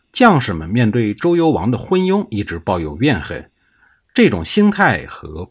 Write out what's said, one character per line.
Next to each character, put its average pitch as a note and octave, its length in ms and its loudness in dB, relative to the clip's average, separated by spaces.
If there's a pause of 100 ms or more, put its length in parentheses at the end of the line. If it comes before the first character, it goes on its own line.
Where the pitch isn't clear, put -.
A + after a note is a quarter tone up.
(120)
将 G#3+ 280 4
士 G#2+ 140 -4
们 D#2+ 160 -6
面 A2+ 220 2
对 G#2+ 220 0
周 F3 220 0
幽 E3 140 2
王 A#2+ 220 0
的 A#2+ 60 -2
昏 F#3 240 0
庸 F#3+ 280 0
一 G2+ 140 -4
直 E2+ 160 -8
抱 F2+ 200 -2
有 D2+ 180 -8
怨 A#2+ 240 0
恨， - 280 -12 (640)
这 A3 160 4
种 G2 140 -4
心 G#3 260 2
态 D#3+ 380 0
和 D#2 440 -14